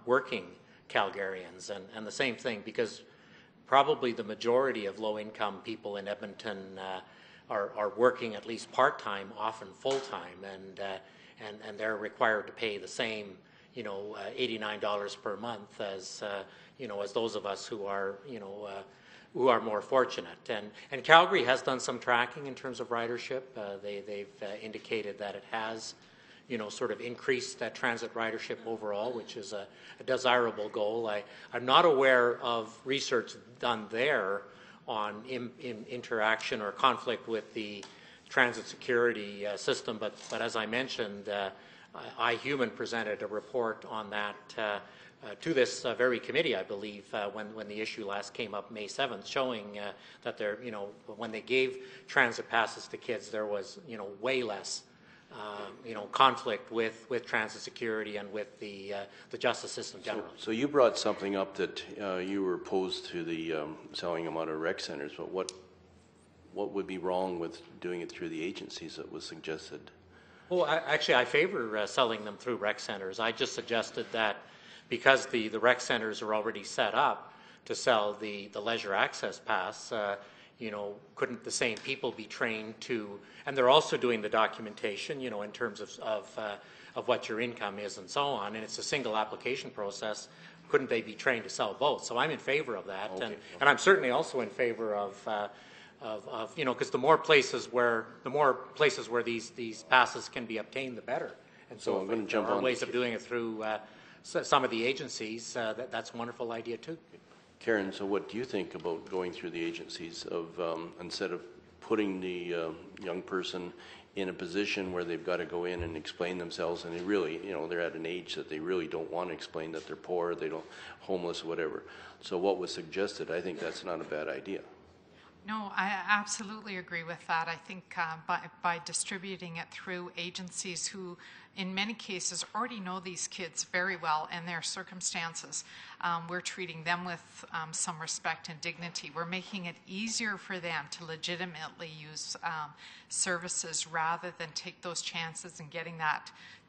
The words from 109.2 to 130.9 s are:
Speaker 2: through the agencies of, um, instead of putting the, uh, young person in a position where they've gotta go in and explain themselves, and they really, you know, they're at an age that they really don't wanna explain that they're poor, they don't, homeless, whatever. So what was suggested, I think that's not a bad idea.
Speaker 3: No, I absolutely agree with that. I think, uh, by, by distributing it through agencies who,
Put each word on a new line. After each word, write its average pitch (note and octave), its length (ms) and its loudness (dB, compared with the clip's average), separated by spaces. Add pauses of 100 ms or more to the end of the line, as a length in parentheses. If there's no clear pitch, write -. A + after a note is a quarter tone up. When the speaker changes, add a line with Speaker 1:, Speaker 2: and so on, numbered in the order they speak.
Speaker 2:
through E2+ 200 -8
the E2+ 120 -2
agencies E2 600 -6
of, E2+ 340 -4
um, E2 400 -2
instead F2 320 -4
of F2 100 -4 (380)
putting G#2 400 2
the, F2+ 360 -2
uh, E2 140 0 (340)
young F2+ 180 -2
person F2+ 500 -2 (440)
in F#2+ 140 -2
a F2 40 -4
position F#2 580 -2
where F2+ 120 0
they've E2 200 -4
gotta F2 220 0
go F2 200 -2
in F2+ 180 -2
and E2 120 -4
explain F2 440 -4
themselves, E2+ 460 -2
and E2+ 120 -4
they F2 60 -4
really, F2+ 420 2
you G2 80 -4
know, D#2+ 140 -2
they're F2 140 0
at D#2+ 120 0
an D#2+ 140 -4
age E2+ 260 -6
that D#2 160 -6
they D#2 80 -4
really E2+ 300 0
don't E2 240 -4
wanna F2 200 -2
explain D#2+ 400 -6
that D#2 140 -6
they're D#2 100 -8
poor, E2+ 380 0
they D#2+ 160 -2
don't, D#2+ 160 -6 (360)
homeless, F2 440 -2
whatever. E2 380 -2 (360)
So - 200 -4
what F#2+ 180 4
was F2+ 160 -4
suggested, F2 560 -2
I F2 120 0
think E2+ 180 -4
that's E2 260 -4
not E2+ 160 -2
a D#2 40 -8
bad D#2 220 -4
idea. D#2 340 -4 (880)
Speaker 3:
No, G#3 280 -6
I F#3+ 160 2 (160)
absolutely G#3 680 0
agree F3 260 -6
with E3 240 -10
that. E3 200 2
I E3 80 -2
think, - 400 -12
uh, E3 220 -2 (100)
by, F3+ 140 0 (220)
by F3 220 2
distributing F3+ 720 -6
it - 140 -8
through F3+ 440 -6
agencies F3 720 -6
who, F3+ 300 -8 (400)